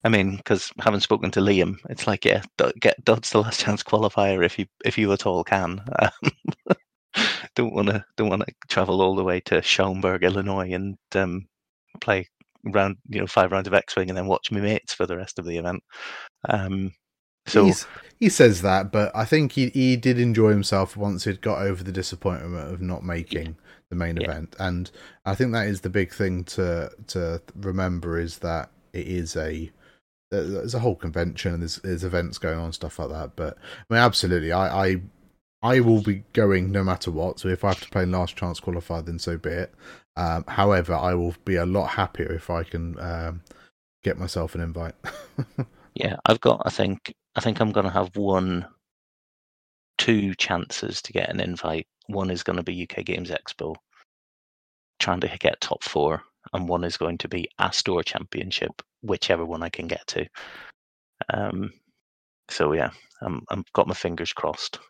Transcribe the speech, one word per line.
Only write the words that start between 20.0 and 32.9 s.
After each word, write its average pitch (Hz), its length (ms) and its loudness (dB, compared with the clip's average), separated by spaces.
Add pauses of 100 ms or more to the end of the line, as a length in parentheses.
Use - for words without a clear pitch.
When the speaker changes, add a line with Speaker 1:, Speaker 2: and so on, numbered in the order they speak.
Speaker 2:
enjoy 113 320 6
himself 98 440 2
once 101 300 -2
he'd 98 160 -4
got 104 220 -2
over 95 200 -2
the 92 80 -6
disappointment 87 800 -6
of 90 100 -8
not 90 220 -4
making 90 440 -6
Speaker 1:
Yeah. 82 40 -10 (380)
Speaker 2:
the 87 60 -8
main 85 220 -2
Speaker 1:
Yeah. 98 120 -2
Speaker 2:
event, 80 300 -8
and 90 300 -2 (360)
I 98 100 -2
think 123 180 2
that 110 140 0
is 98 140 -2
the 95 80 -4
big 92 240 0
thing 92 320 -2
to, 85 460 -2 (160)
to 85 340 -4 (140)
remember, 90 640 -2
is 85 200 -6
that 82 300 -4 (240)
it 90 140 -8
is 87 280 -4
a, 80 360 -6 (580)
there's 98 460 -4
a 120 40 0
whole 113 160 2
convention 85 580 -2
and 85 100 -2
there's, 82 140 -6
there's 90 260 -4
events 87 340 -2
going 80 220 -4
on, 82 140 -6
stuff - 260 -10